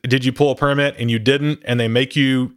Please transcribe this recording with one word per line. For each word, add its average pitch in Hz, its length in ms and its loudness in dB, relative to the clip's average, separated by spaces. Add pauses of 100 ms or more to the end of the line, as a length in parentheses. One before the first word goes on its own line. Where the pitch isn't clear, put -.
"Did 127 220 0
you 127 80 0
pull 147 180 2
a 127 60 -2
permit?" 143 420 0
and 117 120 -2
you 113 80 0
didn't, 139 460 0
and 123 160 -2
they 113 80 0
make 123 260 0
you 131 420 0